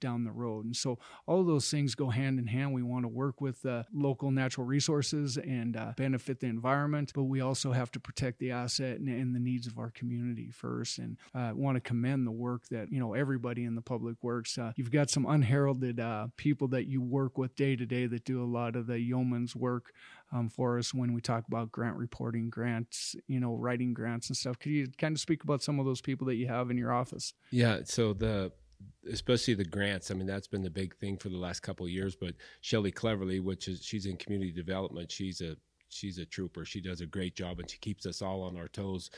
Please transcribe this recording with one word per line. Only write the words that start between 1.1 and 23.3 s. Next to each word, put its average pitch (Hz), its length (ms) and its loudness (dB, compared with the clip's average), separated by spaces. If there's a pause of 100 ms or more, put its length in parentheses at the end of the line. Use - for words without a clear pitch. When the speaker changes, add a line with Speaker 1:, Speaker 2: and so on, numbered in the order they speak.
Speaker 1:
all 180 140 4
of 185 80 6
those 147 240 4
things 143 240 2
go 139 140 0
hand 135 300 2
in 117 80 0
hand. 135 260 0
We 123 100 0
wanna 123 240 0
work 127 320 0
with, 135 260 -2
uh, 120 180 0 (100)
local 139 380 2
natural 131 360 2
resources 143 720 2
and, 120 400 -2
uh, 110 180 -4
benefit 131 460 0
the 131 60 -2
environment, 139 680 2
but 139 80 2
we 135 160 2
also 131 320 0
have 123 220 2
to 127 80 -6
protect 127 380 -4
the 127 120 -2
asset 123 480 -2
and, 139 80 -2
and 127 260 0
the 123 60 0
needs 123 260 0
of 113 140 -8
our 117 120 -4
community 120 600 -4
first. 120 480 -4
And, 113 180 -6 (160)
uh, 123 220 -2
wanna 135 240 2
commend 127 480 2
the 110 40 -2
work 120 360 -2
that, 110 240 -4
you 135 80 0
know, 117 140 0
everybody 123 500 0
in 117 120 -2
the 117 60 -4
public 117 280 -4 (140)
works. 120 340 -2
Uh, 113 180 -4
you've 123 140 -2
got 147 180 4
some 135 200 2
unheralded, 131 720 4
uh, 113 360 0
people 143 320 2
that 123 200 2
you 131 120 0
work 127 380 2
with 127 180 0
day 139 200 4
to 120 100 -2
day 123 220 0
that 117 160 -2
do 127 200 0
a - 20 0
lot 120 300 0
of 117 120 -2
the 120 120 0
yeoman's 123 560 2
work, 123 380 -2 (380)
um, 120 180 0
for 120 300 2
us 120 160 -2
when 123 180 2
we 117 80 0
talk 117 260 0
about 117 240 -2
grant 117 240 -2
reporting, 117 540 -2
grants, 117 680 -4 (120)
you 131 120 0